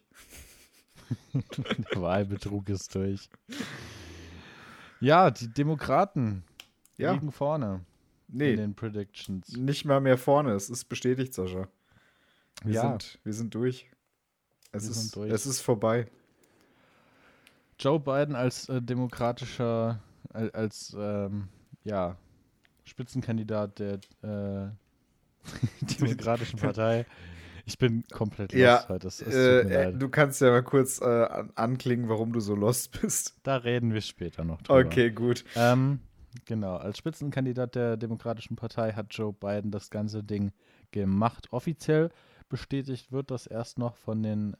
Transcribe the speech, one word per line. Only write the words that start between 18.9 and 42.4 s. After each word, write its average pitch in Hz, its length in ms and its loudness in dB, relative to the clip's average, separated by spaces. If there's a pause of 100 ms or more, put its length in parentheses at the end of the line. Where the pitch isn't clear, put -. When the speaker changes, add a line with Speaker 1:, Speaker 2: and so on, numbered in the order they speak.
Speaker 1:
al-, 110 200 -4
als, 110 460 -6
ähm, 101 500 -4 (340)
ja, 92 340 -2 (680)
Spitzenkandidat 110 920 -4
der, 101 160 -4 (280)
äh, 101 480 -6 (760)
<laughs> - 560 -6
Demokratischen 113 580 -2
Partei. 110 460 0 (640)
Ich - 120 -10
bin 117 340 2
komplett 104 400 -4
lost 127 100 6
Speaker 2:
Ja, 120 260 10
Speaker 1:
heute. 92 200 -4
Es, - 140 -10
es 117 120 -2
Speaker 2:
äh, 127 280 8
Speaker 1:
tut 98 80 0
mir 90 80 4
Speaker 2:
äh, 92 120 4
Speaker 1:
leid. 127 120 -4
Speaker 2:
du 139 60 -2
kannst 139 320 2
ja 131 100 8
mal 123 120 6
kurz, 131 380 2
äh, - 40 -2
an-, 117 500 2
anklingen, 120 540 0
warum 113 240 0
du 117 80 0
so 104 140 -2
lost 104 460 0
bist. - 420 -2
Speaker 1:
Da 135 140 0
reden 120 360 0
wir 107 100 0
später - 420 -8
noch 82 180 -6
drüber. 135 180 8
Speaker 2:
Okay, 117 300 4
gut. 117 340 0 (120)
Speaker 1:
Ähm, 127 440 4 (440)
genau, 101 320 -4
als 87 220 -6
Spitzenkandidat 131 760 -4
der 120 220 0
Demokratischen 113 600 -6
Partei 113 360 -2
hat 104 220 -6
Joe 107 180 -2
Biden 101 380 -4
das 101 200 -8
ganze 107 320 -4
Ding 101 300 -2 (380)
gemacht. 101 600 0
Offiziell 156 580 0 (380)